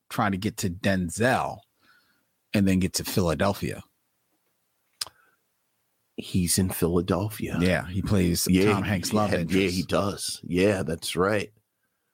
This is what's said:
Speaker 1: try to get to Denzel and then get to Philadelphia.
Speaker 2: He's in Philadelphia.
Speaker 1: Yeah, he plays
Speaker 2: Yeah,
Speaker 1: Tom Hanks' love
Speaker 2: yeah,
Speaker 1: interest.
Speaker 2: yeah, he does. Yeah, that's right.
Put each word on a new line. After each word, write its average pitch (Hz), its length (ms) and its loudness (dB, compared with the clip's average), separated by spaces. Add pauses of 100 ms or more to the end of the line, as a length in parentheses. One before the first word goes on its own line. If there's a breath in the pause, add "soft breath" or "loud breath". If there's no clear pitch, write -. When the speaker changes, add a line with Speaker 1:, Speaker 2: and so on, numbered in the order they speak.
Speaker 1:
try 107 220 0
to 98 60 -2
get 98 200 -4
to 104 140 -2
Denzel 95 880 0 (960 soft breath)
and 101 120 4
then 92 120 4
get 90 160 0
to - 80 -6
Philadelphia. 85 800 0 (2250 loud breath)
Speaker 2:
He's - 380 -2
in 95 120 2
Philadelphia. 90 920 -2
Speaker 1:
Yeah, 85 280 2
he 92 140 -4
plays 87 480 2
Speaker 2:
Yeah, 92 240 4
Speaker 1:
Tom 101 100 0
Hanks' 98 300 -2
love 104 200 2
Speaker 2:
yeah, 82 60 2
Speaker 1:
interest. 85 220 0
Speaker 2:
yeah, 95 80 2
he 90 140 -2
does. 92 600 -2
Yeah, 92 400 2
that's 80 320 -6
right. 98 360 0 (640)